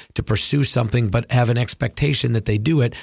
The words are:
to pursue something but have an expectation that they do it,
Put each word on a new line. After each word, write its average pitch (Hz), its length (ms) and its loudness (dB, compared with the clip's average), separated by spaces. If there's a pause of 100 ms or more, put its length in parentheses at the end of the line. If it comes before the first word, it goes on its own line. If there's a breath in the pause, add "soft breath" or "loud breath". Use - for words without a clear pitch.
(160 loud breath)
to - 80 -2
pursue 139 400 0
something 117 460 0
but 117 220 -2
have 123 180 2
an 120 80 0
expectation 123 760 -2
that 113 120 -2
they 107 120 0
do 143 240 2
it, 117 220 0